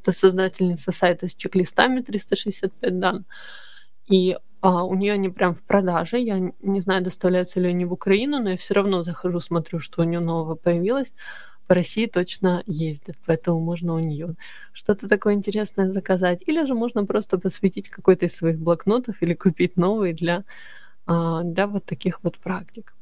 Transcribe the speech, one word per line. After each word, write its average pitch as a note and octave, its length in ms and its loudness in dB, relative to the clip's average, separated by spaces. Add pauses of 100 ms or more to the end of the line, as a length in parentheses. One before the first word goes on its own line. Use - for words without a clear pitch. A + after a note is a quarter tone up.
Это F#3 100 4
создательница F#3 800 4
сайта F3+ 340 2
с - 80 -6
чек-листами B3 640 2
триста G#3 360 -2
шестьдесят - 440 -4
пять F#3 180 0
дан. F#3 260 0 (880)
И, F#3 260 4 (240)
а, F3+ 240 4
у F#3 100 -2
нее G3+ 200 2
они G3 140 0
прям F3+ 260 2
в - 80 -14
продаже. F3+ 560 2
Я A3 200 0
н-, F#3 140 -2 (100)
не G3 180 0
знаю, F#3+ 220 2
доставляются F3+ 580 0
ли F3+ 80 2
они F3+ 160 0
в F3 80 -4
Украину, A#3 500 2
но F#3+ 80 0
я F#3 60 -2
все - 180 -4
равно F#3+ 280 4
захожу, F3 380 -2
смотрю, E3+ 400 -2
что - 220 -4
у - 20 6
нее E3+ 160 0
нового E3 340 -2
появилось. F#3 580 0 (560)
В F#3 40 8
России G#3+ 340 2
точно F3+ 600 0
ездит, D#3 500 -6 (100)
поэтому E3 340 2
можно E3+ 340 -2
у E3 40 0
нее D#3+ 360 -4 (380)
что-то - 360 -2
такое G#3 260 4
интересное G3+ 560 0
заказать. F#3 560 2
Или D#4 200 2
же C4 80 0
можно A3+ 320 0
просто G3 320 0
посвятить F#3+ 500 -2
какой-то - 380 2
из - 100 -2
своих E3 220 0
блокнотов F#3+ 640 0
или E3+ 120 2
купить F3 420 2
новый F#3 360 2
для, E3+ 300 0 (640)
а, E3 360 2
для F3 240 0
вот G#3 180 -4
таких - 380 -4
вот - 160 -4
практик. F#3 640 -8